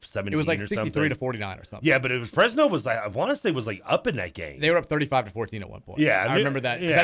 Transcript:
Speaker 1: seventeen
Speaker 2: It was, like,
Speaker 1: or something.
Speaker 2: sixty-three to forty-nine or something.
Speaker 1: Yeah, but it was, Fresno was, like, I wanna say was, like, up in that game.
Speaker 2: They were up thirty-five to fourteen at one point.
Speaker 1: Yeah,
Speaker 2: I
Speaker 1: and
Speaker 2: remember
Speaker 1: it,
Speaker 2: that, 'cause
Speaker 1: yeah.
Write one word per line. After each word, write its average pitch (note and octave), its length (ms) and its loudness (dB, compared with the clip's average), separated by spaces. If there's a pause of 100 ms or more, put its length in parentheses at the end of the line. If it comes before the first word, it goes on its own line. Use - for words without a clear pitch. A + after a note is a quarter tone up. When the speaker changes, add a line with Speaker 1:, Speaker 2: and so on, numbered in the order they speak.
Speaker 1:
seventeen G2+ 340 -4
Speaker 2:
It - 20 4
was, D3+ 120 2
like, D#3+ 100 0
Speaker 1:
or G2 40 -4
something. G3+ 160 -2
Speaker 2:
sixty-three D3 320 0
to B2+ 40 -2
forty-nine G#2 460 -6
or F#2+ 40 -18
something. G#2 220 -6
Speaker 1:
Yeah, C#3 140 4
but B2+ 100 -2
it B2+ 80 0
was, A#2 100 -6
Fresno A#3+ 380 4
was, E3+ 180 0
like, A#2 140 0
I G#2 80 -6
wanna D#3 300 -2
say G#3+ 160 -2
was, B2+ 160 -2
like, G2 180 -6
up F3 220 0
in E3+ 80 -2
that F2+ 180 -6
game. D#2 240 -10
Speaker 2:
They D3 140 0
were F3 40 4
up D#3+ 100 0
thirty-five C#3 400 0
to G2+ 40 -14
fourteen G#2+ 320 -6
at F#2 80 -14
one G2 120 -16
point. G2 180 -6
Speaker 1:
Yeah, A2+ 220 4
Speaker 2:
I F#2+ 40 2
Speaker 1:
and - 120 0
Speaker 2:
remember C#3 200 0
Speaker 1:
it, C3 40 -6
Speaker 2:
that, B2 180 0
'cause F3+ 100 -2
Speaker 1:
yeah. D3+ 140 4